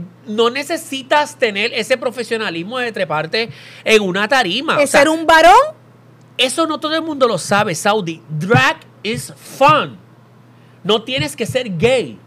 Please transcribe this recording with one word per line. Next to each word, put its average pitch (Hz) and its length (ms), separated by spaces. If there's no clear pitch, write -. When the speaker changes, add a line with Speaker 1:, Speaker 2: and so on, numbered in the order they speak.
Speaker 1:
no 226 220
necesitas 285 920
tener 214 360
ese 233 240
profesionalismo 220 800
de 240 140
treparte 170 580
en 220 180
una 196 240
tarima. 247 540
Speaker 2:
¿Es 277 80
Speaker 1:
O - 40
sea, - 80
Speaker 2:
ser 285 100
un 320 160
varón? 320 260
Speaker 1:
eso 262 280
no 302 140
todo 311 140
el 320 80
mundo 285 260
lo 214 80
sabe, 202 380
Saudi. 175 560
Drag 240 480
is 233 340
fun. 262 600
No 214 200
tienes 269 340
que 226 80
ser 240 320
gay. 170 500